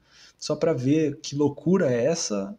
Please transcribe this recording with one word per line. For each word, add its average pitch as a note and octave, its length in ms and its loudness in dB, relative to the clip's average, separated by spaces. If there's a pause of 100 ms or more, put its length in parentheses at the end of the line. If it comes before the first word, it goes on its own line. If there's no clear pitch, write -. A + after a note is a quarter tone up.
(380)
só - 160 -4
pra D#3+ 200 0
ver C#3 480 0
que - 120 -10
loucura D3 560 2
é A#2+ 140 2
essa, D#3+ 540 -2